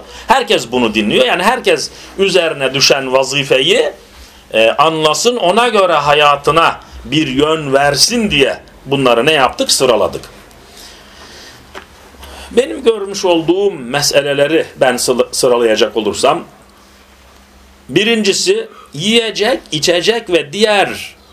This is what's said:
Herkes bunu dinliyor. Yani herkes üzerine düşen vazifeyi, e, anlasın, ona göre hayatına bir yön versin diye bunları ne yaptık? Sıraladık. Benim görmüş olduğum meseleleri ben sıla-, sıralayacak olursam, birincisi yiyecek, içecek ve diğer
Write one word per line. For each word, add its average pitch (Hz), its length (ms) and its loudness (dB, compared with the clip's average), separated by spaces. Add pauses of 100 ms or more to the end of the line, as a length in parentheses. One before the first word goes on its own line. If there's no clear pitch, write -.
(280)
Herkes 233 440 0
bunu 240 220 0
dinliyor. 214 320 0
Yani 180 180 -2
herkes 196 480 0 (260)
üzerine 160 560 0
düşen 135 400 0
vazifeyi, 139 760 0 (640)
e, 110 160 4
anlasın, 156 680 2
ona 214 320 2
göre 196 260 2
hayatına 147 840 2 (260)
bir 143 220 -2
yön 143 460 -2
versin 143 580 0
diye 127 300 0 (240)
bunları 131 400 2
ne 156 80 2
yaptık? 143 380 0
Sıraladık. 101 500 0 (2250)
Benim 277 320 -2
görmüş 202 420 -2
olduğum 175 460 0
meseleleri 143 960 0 (100)
ben 123 220 2
sıla-, 123 340 0
sıralayacak 117 680 0
olursam, 123 460 -2 (1500)
birincisi 208 800 0 (260)
yiyecek, 214 680 -2 (100)
içecek 175 580 -2
ve 147 240 0
diğer 196 640 0 (180)